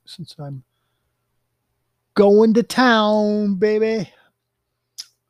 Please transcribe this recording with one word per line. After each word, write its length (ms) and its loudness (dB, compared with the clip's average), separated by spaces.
since 340 -20
I'm 240 -14
going 400 4
to 80 2
town, 960 0
baby. 560 -2